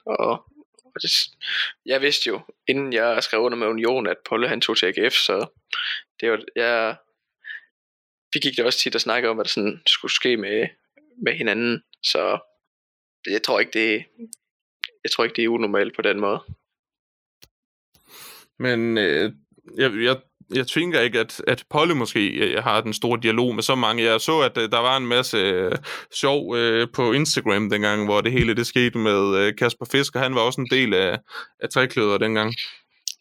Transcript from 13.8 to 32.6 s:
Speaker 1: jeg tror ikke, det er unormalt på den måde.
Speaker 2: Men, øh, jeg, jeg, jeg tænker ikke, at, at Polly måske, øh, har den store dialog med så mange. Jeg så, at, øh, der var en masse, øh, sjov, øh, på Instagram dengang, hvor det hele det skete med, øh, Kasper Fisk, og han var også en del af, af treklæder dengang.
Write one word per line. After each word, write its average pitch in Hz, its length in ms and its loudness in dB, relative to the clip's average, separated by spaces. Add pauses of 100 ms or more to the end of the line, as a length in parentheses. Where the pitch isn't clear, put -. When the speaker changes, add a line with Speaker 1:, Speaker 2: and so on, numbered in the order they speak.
Speaker 1:
jeg - 60 -4
tror 113 140 0
ikke, 113 120 -4
det 117 80 0
er 113 40 0
unormalt 101 480 -2
på 110 60 -6
den 101 180 0
måde. 104 200 0 (2250)
Speaker 2:
Men, 117 400 0
øh, 95 340 2 (440)
jeg, 127 160 2 (100)
jeg, 127 140 2 (380)
jeg 127 120 0
tænker 160 340 0
ikke, 120 200 2
at, - 260 -6
at - 240 -2
Polly 160 220 2
måske, 113 360 0
øh, 107 360 0
har 110 160 2
den 107 140 -4
store 117 280 -2
dialog 117 320 2
med 110 80 -4
så 135 120 2
mange. 117 300 0
Jeg 113 160 4
så, 160 200 2
at, 123 180 0
øh, 110 120 -2
der 120 80 2
var 127 180 2
en 131 100 -4
masse, 123 300 0
øh, 92 360 2 (420)
sjov, 139 420 0
øh, 117 380 0
på 120 180 2
Instagram 120 580 0
dengang, 104 340 2
hvor 104 160 2
det 113 120 0
hele 117 220 2
det 117 120 -2
skete 120 320 0
med, 101 400 2
øh, 104 180 2
Kasper 120 360 -2
Fisk, 135 220 0
og 127 60 -2
han 131 140 -2
var 120 60 2
også 127 200 0
en 123 100 -4
del 127 240 2
af, 92 240 2 (420)
af - 80 -6
treklæder 110 500 0
dengang. 110 360 0 (680)